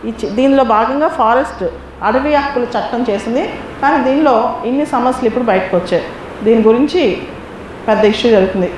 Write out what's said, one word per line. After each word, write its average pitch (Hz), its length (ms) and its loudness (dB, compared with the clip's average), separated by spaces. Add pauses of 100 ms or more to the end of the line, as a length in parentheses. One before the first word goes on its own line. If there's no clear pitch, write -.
ఈ 226 120 -6
చి-, 202 180 -4
దీనిలో 269 260 4 (120)
భాగంగా 262 340 0 (100)
ఫారెస్ట్, 240 440 0 (440)
అడవి 262 320 0
హక్కుల 277 260 -2 (100)
చట్టం 226 340 -2
చేసింది, 226 340 -2 (380)
కానీ 294 160 2 (100)
దీనిలో 277 280 4 (340)
ఇన్ని 285 160 0 (100)
సమస్యలు 247 360 0
ఇప్పుడు 240 200 -2
బయటకు 190 280 0
వచ్చాయి. 170 260 -2 (400)
దీని 226 240 4
గురించి 285 340 2 (840)
పెద్ద 214 160 2 (100)
ఇష్యూ 233 220 2
జరుగుతుంది 190 420 2